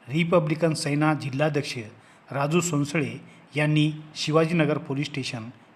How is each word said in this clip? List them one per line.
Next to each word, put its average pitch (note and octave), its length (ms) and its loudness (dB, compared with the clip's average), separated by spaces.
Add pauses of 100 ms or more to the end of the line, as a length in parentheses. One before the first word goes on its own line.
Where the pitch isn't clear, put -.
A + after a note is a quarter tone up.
रिपब्लिकन D#3+ 640 2
सेना D3 400 2
जिल्हाध्यक्ष C#3 640 -2 (540)
राजू D3 280 0
सोनसळे C#3+ 640 -2 (340)
यांनी D3+ 360 2 (240)
शिवाजीनगर D#3+ 640 2
पोलीस C#3 280 -4
स्टेशन B2+ 380 -8 (320)